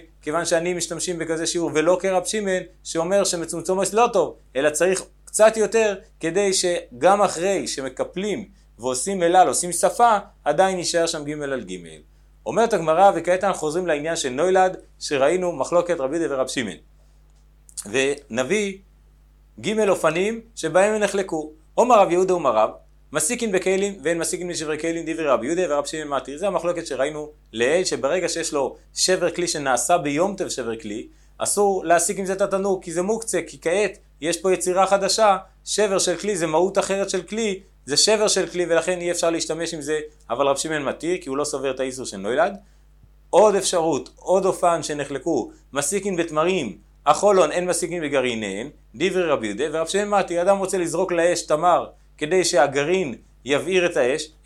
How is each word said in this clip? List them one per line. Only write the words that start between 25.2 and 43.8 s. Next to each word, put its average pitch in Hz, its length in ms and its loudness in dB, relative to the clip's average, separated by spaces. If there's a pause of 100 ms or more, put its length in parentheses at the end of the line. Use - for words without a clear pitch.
רבי 120 200 2
יהודה 170 220 0
ורב 143 160 0
שמעון 156 240 -8
מתיר. 139 300 -6
זה 190 80 -4
המחלוקת 170 400 -4
שראינו 147 420 -4 (240)
לעיל, 139 320 2
שברגע 156 440 -2
שיש 165 240 -6
לו 135 240 -2 (180)
שבר 180 360 0
כלי 175 180 -4
שנעשה 147 500 0
ביום 160 380 0
טוב 175 120 -6
שבר 113 300 -6
כלי, 107 300 -10 (300)
אסור 196 460 0
להסיק 170 340 2
עם 196 80 -4
זה 190 60 -2
את 190 80 -4
התנור, 196 420 0
כי 170 100 -12
זה 170 100 -2
מוקצה, 202 440 -2
כי - 140 -18
כעת 190 380 -2 (220)
יש 165 160 -2
פה 185 160 0
יצירה 180 340 2
חדשה, 196 500 4 (280)
שבר 196 340 0
של 175 180 0
כלי 196 200 -4
זה 165 100 0
מהות 180 320 2
אחרת 196 320 -2
של 185 120 -2
כלי, 208 380 -4 (260)
זה 135 100 -2
שבר 214 320 4
של 180 180 0
כלי, 175 220 -2
ולכן 170 320 0
אי 175 100 -4
אפשר 175 200 0
להשתמש 165 440 -4
עם 160 60 -8
זה, 151 200 -4 (300)
אבל 131 160 0
רב 139 100 2
שמעון 156 280 -4
מתיר, 160 360 -4
כי 143 80 -14
הוא 131 80 -4
לא 143 80 -2
סובר 135 260 -4
את 131 100 -6
האיסור 131 260 -6
של 104 100 -12
נוילד. 139 400 -2 (760)
עוד 202 240 6
אפשרות, 165 640 -2